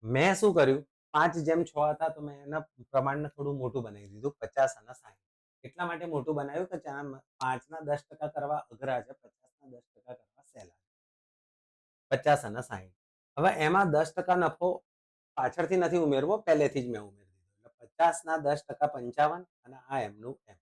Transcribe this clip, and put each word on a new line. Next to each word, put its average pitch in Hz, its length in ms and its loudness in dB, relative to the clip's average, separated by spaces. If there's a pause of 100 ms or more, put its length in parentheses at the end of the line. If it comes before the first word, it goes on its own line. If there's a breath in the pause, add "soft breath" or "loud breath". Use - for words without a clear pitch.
મેં 135 380 2
શું 208 160 6
કર્યું, 139 260 6 (320)
પાંચ 165 200 4 (120)
જેમ 165 180 4
છ - 80 -10 (200)
હતા 160 220 -2
તો 156 120 -14
મેં 143 100 -12 (100)
એના 151 160 -6 (300)
પ્રમાણને 139 420 0
થોડું 143 280 -4
મોટું 127 220 -4
બનાવી 101 280 -16
દીધું, 117 280 -8
પચાસ 135 400 0
અને 113 140 -20
સાહીઠ. - 300 -20 (400)
એટલા 175 240 -8
માટે 170 260 -8
મોટું 151 240 -2
બનાવ્યું 147 340 -6
કે 180 120 -8
જેના 139 360 -10 (200)
પાંચ 127 300 -2
ના 156 160 -10
દસ 143 220 0
ટકા 147 260 -8
કરવા 147 280 -4 (100)
અઘરા 127 320 -4
છે, 135 80 -20 (100)
પચાસ - 380 -20
ના 139 120 -20
દસ 120 200 -20
ટકા 123 280 -18
કરવા 135 320 -20
સહેલા 95 280 -20
છે. - 80 -20 (1200)
પચાસ 143 380 2
અને 113 140 -8
સાહીઠ. 95 360 -12 (380)
હવે 170 140 2 (160)
એમાં 180 260 4
દસ 156 240 2
ટકા 180 260 2
નફો 175 260 0 (680)
પાછળથી 165 460 0
નથી 170 240 2
ઉમેરવો, 143 280 2 (120)
પહેલેથી 143 380 2
જ 123 100 -8
મેં 104 140 -10
ઉમેરી 101 240 -20
દીધો. - 340 -20
એટલે - 220 -20
પચાસ 165 280 4 (100)
ના 160 180 0
દસ 147 220 2
ટકા 147 280 0
પંચાવન 147 480 0 (220)
અને 131 120 -20 (160)
આ 135 160 0
એમનું 107 280 -14 (160)
એમ. 92 100 -20